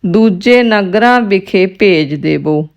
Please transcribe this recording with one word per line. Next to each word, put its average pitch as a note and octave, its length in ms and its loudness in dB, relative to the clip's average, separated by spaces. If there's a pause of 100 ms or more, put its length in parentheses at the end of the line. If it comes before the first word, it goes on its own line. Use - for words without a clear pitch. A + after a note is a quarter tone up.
ਦੂਜੇ A3 560 2
ਨਗਰਾਂ A3 580 0
ਵਿਖੇ F#3+ 460 -2
ਭੇਜ E3 480 0
ਦੇਵੋ। D3+ 640 -4